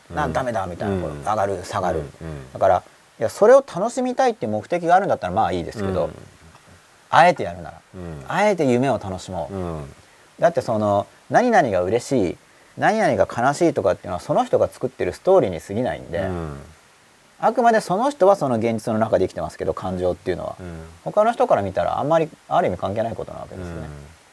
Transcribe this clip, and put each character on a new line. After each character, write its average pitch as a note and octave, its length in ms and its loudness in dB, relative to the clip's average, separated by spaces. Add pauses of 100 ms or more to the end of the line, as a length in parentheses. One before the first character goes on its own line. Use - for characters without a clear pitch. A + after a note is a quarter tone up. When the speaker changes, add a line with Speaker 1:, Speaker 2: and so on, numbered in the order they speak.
(120)
Speaker 1:
な、 D#3 140 -2
Speaker 2:
う - 20 -4
ん。 D#2+ 40 -4
Speaker 1:
ダ - 100 -2
メ B2 100 -4
だ」 F#2+ 160 -4
み E2+ 80 -10
た - 100 -6
い G2+ 40 -2
な、 F#2+ 100 -2
こ E2 80 -6
う、 - 20 -6
Speaker 2:
う D2 40 -10
ん。 C#2+ 80 -12
Speaker 1:
上 G2 140 -2
が G2+ 100 0
る、 F2+ 180 -4
下 G2+ 160 -4
が F2 120 -2
る。 D#2+ 80 -2
Speaker 2:
う - 20 -8
ん。 - 20 -8
う D#2+ 260 -12
ん。 C2+ 220 -14
Speaker 1:
だ - 60 -12
か G2+ 100 4
ら、 F#2 140 4 (380)
い - 20 0
や、 G#2+ 80 -2
そ - 160 4
れ B3 80 10
を C#4 40 10
楽 A#3 320 0
し B3+ 120 -4
み B3+ 140 -4
た C4 100 4
い A#3+ 60 2
っ - 20 -6
て - 120 -6
目 G#2+ 200 -4
的 F3 200 -4
が E3+ 80 4
あ F#3+ 60 6
る G3 60 -2
ん - 20 -2
だ A#2+ 60 2
っ - 40 -4
た F#2 100 -6
ら、 F2 40 -4
ま G2+ 140 2
あ F2 60 0
い F2+ 80 -2
い E2 40 -6
で - 80 -10
す - 60 -12
け G2+ 60 -4
ど、 E2 220 0
Speaker 2:
う - 20 -8
ん。 - 60 -12 (960)
Speaker 1:
あ D#3+ 180 8
え E3 60 4
て A2 100 -6
や F2 80 -6
る F2 100 -12
な D2 80 -12
ら、 - 100 -20 (140)
Speaker 2:
う F#2 40 -14
ん。 E2 280 -10
Speaker 1:
あ F#3 200 0
え G3+ 100 2
て D#3+ 100 0
夢 B2+ 240 2
を A2+ 40 2
楽 G2 260 -6
し - 100 -14
も E2+ 200 -6
う。 G2 40 -8
Speaker 2:
う F#2+ 40 -6 (240)
ん。 C#2 120 -14 (440)
Speaker 1:
だ D#3+ 100 4
っ E3+ 40 2
て、 B2+ 80 0
そ A#2 180 -2
の、 G2+ 280 2 (240)
何 A3 200 2
々 F3 180 4
が F#2 140 0
嬉 G#2 220 0
し A2 260 0
い、 - 60 -8 (400)
何 F3 220 0
々 E3 160 2
が F#2+ 160 2
悲 C3 240 0
し E3+ 140 2
い D3+ 60 0
と A#2+ 80 -2
か A2 100 2
っ G2+ 40 0
て - 60 -20
い - 40 -20
う - 20 -8
の F#2 60 -4
は、 E2+ 60 -6
そ - 140 -4
の A#3+ 100 2
人 C3+ 140 0
が G2 100 4
作 - 200 -6
っ - 20 -4
て - 140 -4
る F2 80 -2
ス - 80 -14
ト F#3+ 180 4
ー D3+ 40 6
リ A2+ 60 2
ー - 20 -2
に D#2+ 100 -6
過 - 140 -12
ぎ A#2 80 -2
な F2+ 120 -2
い C2 60 -10
ん B1+ 100 -16
で、 E2+ 80 -4
Speaker 2:
う E2 60 -2
ん。 E2+ 320 -6 (840)
Speaker 1:
あ A3 140 2
く B3+ 100 0
ま A#3 100 6
で A3 80 4
そ F3+ 160 -4
の C4 140 0
人 F#3 160 2
は G3 100 6
そ D3+ 120 -2
の A#2+ 80 0
現 A2+ 180 0
実 A2+ 180 -4
の A2 60 0
中 A2 200 2
で F#2 100 2
生 - 40 -8
き - 20 -20
て F2+ 60 -8
ま D#2+ 100 -6
す - 80 -20
け F2+ 60 -6
ど、 F2 100 -2
感 F#2 240 -6
情 F2+ 140 0
っ D#2+ 40 -4
て - 140 -6
い F2+ 40 0
う - 20 -4
の D#2 100 -8
は。 - 120 -10
Speaker 2:
う F#2 40 -16
ん。 E2 180 -12 (240)
Speaker 1:
他 F#3 180 0
の G#3 100 2
人 B3 140 0
か E3+ 80 4
ら G#2 80 2
見 F#2+ 100 -4
た F2+ 120 0
ら、 E2 160 -2
あ - 20 -2
ん C#3 60 -2
ま E3 100 4
り、 D#3+ 100 2 (200)
あ D3+ 120 2
る F3 60 0
意 A2 40 0
味 F2 80 -4
関 F#2+ 160 -4
係 A2 80 -2
な G2 80 -2
い - 40 -8
こ D#2+ 100 -8
と - 80 -14
な - 80 -12
わ - 80 -12
け - 60 -16
で F#2 80 -12
す F2+ 40 -10
ね。 E2+ 80 -10
Speaker 2:
う E2 40 -10
ん。 D#2+ 40 -10 (500)